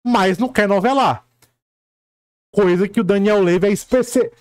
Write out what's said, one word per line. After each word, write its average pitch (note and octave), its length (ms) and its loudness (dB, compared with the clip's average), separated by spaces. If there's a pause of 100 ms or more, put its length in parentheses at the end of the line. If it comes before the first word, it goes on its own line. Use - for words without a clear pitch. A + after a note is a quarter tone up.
mas F#3+ 340 0
não B3 100 -2
quer G#3 200 0
novelar. G3+ 560 0 (1300)
Coisa F#3+ 360 0
que G#3 120 -4
o A3 40 0
Daniel G3+ 360 0
Levy F3+ 260 0
é G3+ 40 0
especi-, A#3+ 720 -2